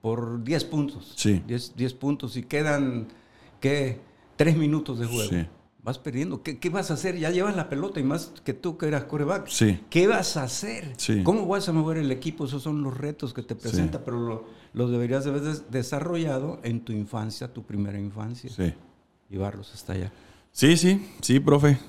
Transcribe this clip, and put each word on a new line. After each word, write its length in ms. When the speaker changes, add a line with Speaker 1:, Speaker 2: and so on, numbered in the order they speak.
Speaker 1:
por 420
diez 220
puntos. 520
Speaker 2:
Sí. 300
Speaker 1:
Diez, 300
diez 180
puntos 420
y 60
quedan, 680
¿qué? 400
Tres 200
minutos 420
de 80
juego. 240
Speaker 2:
Sí. 160
Speaker 1:
Vas 160
perdiendo. 460
¿Qué, 160
qué 100
vas 220
a 20
hacer? 240
Ya 120
llevas 260
la 120
pelota 300
y 60
más 280
que 100
tú 240
que 80
eras 180
quarterback. 440
Speaker 2:
Sí. 320
Speaker 1:
¿Qué 160
vas 300
a 80
hacer? 520
Speaker 2:
Sí. 280
Speaker 1:
¿Cómo 220
vas 220
a 40
mover 240
el 160
equipo? 320
Esos 180
son 200
los 140
retos 380
que 80
te 120
Speaker 2:
Sí. 80
Speaker 1:
presenta, 420
pero 160
lo, 240
los 180
deberías 320
de 60
haber 120
des-, 300
desarrollado 920
en 220
tu 80
infancia, 600
tu 120
primera 340
infancia. 500
Speaker 2:
Sí. 240
Speaker 1:
Llevarlos 460
hasta 200
allá. 180
Speaker 2:
Sí, 240
sí, 280
sí, 200
profe. 380